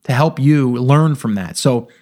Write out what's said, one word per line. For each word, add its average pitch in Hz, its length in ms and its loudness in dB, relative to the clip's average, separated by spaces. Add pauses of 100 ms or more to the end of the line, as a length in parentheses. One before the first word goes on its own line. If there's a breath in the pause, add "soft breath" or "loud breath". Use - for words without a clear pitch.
to 139 80 -2
help 151 260 0
you 135 360 2
learn 143 400 2
from 110 200 -4
that. 90 220 -8
So 123 320 -2 (120 soft breath)